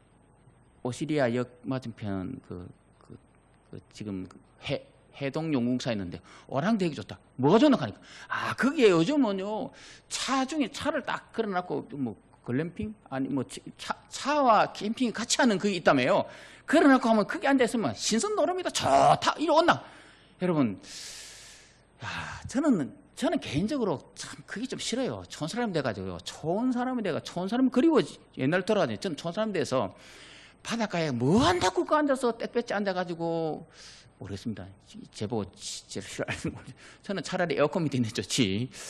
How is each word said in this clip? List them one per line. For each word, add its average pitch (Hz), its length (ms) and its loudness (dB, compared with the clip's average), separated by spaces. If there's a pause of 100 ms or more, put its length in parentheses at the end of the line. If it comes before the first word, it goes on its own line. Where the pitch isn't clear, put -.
(880)
오시리아 135 480 0
역 123 280 -4
맞은편 101 840 -6
그, 90 200 -12 (300)
그, - 200 -20 (520)
그 101 100 -16 (120)
지금 98 340 -8
그 - 120 -20 (260)
해, 143 200 -4 (320)
해동 156 360 -4
용궁사 123 400 0
있는데 92 280 -6 (260)
오랑대 185 400 0
되게 147 80 -2
좋다. 107 240 -10 (180)
뭐가 151 220 6
좋나 269 180 8
하니까, 113 240 -6 (280)
"아, - 260 -6
거기에 262 360 6
요즘은요, 202 800 2 (380)
차 262 360 -2
중에 277 260 -2
차를 302 320 -4
딱 - 300 -8
걸어놨고 180 600 -2
뭐 127 240 -4 (280)
글램핑? 170 500 -4 (160)
아니 135 180 -4
뭐 135 160 -2
치-, - 160 -12 (160)
차, - 180 -6 (140)
차와 247 640 4
캠핑이 226 400 -2
같이 - 280 -2
하는 226 180 6
그게 202 160 0
있다며요. 156 500 4 (420)
걸어놓고 269 420 6
하면 220 180 4
거기 - 200 -6
앉아있으면 233 480 2
신선 381 400 0
노름이다. 349 360 0
좋다." - 680 4
이리 311 100 0
온나. 311 340 4 (600)
여러분, 143 380 2 (1200)
야, - 40 -10 (380)
저는, 233 480 0 (200)
저는 311 260 -2
개인적으로 196 720 -2
참 - 320 -14
그게 233 200 -8
좀 - 120 -8
싫어요. 202 500 -4
좋은 - 200 -8
사람이 226 240 -2
돼가지고요. 98 520 -4
좋은 214 480 -2
사람이 247 300 -2
돼가-, 151 180 -2
좋은 180 280 -6
사람이 247 220 2
그리워, 262 320 4 (340)
옛날 165 260 2
돌아가니 175 360 0
저는 175 180 -6
좋은 170 160 -8
사람이 214 220 -2
돼서 123 400 -2 (720)
바닷가에 175 460 -2
뭐 143 320 4
한다고 359 400 2
그 311 100 0
앉아서 269 420 0
땡볕에 - 380 -6
앉아가지고 170 920 -4 (520)
모르겠습니다. 98 480 -10 (460)
제보 107 320 -4 (100)
제일 - 500 -12
싫어하는 - 500 -6
거. - 60 -16 (420)
저는 190 200 -6
차라리 175 320 -2
에어컨 151 300 2
밑에 131 140 0
있는 117 100 0
게 - 60 -10
좋지. 110 540 0 (220)